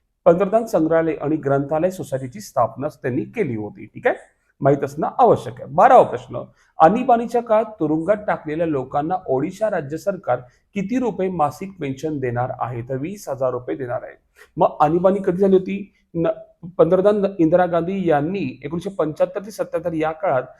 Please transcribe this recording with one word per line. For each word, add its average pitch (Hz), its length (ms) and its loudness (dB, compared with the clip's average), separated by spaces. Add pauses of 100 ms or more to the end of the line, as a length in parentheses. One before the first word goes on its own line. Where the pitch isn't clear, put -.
(260)
पंतप्रधान 196 400 4
संग्रहालय 165 480 2
आणि 147 220 -4
ग्रंथालय 143 540 0
सोसायटीची 135 500 -8
स्थापना 135 480 -4
त्यांनी 131 340 -6
केली 147 340 -4
होती. 104 300 -10
ठीक - 220 -4
आहे, 320 80 0 (460)
माहित 143 220 2
असणं 147 340 -4
आवश्यक 165 440 4
आहे. 135 120 -14
बारावा 220 300 8
प्रश्न, 123 400 -6 (360)
आणीबाणीच्या 233 640 4
काळात 220 220 2
तुरुंगात 165 500 -2 (120)
टाकलेल्या 165 400 -4
लोकांना 143 480 -2 (120)
ओडिशा 185 440 -2
राज्य 156 260 -6
सरकार 160 420 -4 (360)
किती 202 240 -2
रुपये 190 300 -2
मासिक 170 400 -4 (120)
पेन्शन 143 380 -6
देणार 127 400 -4
आहे? 117 220 -8
तर 131 160 -8
वीस 180 320 -10
हजार 127 220 -2
रुपये 123 240 -6
देणार 123 280 -8
आहे. 69 100 -16 (440)
मग 175 100 4 (120)
आणीबाणी 180 460 4
कधी 180 120 0
झाली 196 180 4
होती? 190 380 0 (220)
न-, - 520 -6 (100)
पंतप्रधान 190 480 4 (140)
इंदिरा 175 260 4
गांधी 175 440 -2
यांनी 151 540 0
एकोणीसशे 170 260 -8
पंच्याहत्तर 180 560 -2
ते 220 60 -16
सत्याहत्तर 170 420 -6
या 156 180 -2
काळात 151 320 0 (160)